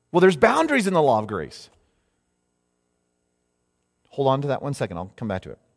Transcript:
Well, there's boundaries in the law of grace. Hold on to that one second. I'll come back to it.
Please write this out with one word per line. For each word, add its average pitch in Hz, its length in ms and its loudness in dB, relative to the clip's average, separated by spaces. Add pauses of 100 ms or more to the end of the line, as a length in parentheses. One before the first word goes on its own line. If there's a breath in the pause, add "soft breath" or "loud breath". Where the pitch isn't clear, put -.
(100)
Well, 175 120 4
there's 185 160 6
boundaries 269 480 2
in 190 80 -2
the 160 80 4
law 123 160 4
of 107 80 -4
grace. 87 420 -10 (2500)
Hold 139 200 -2
on 135 120 2
to 143 80 -6
that 135 140 -4
one 143 100 -6
second. 101 240 -6
I'll 92 200 -10
come 113 120 -10
back 95 140 -6
to 73 80 -18
it. - 80 -18 (180)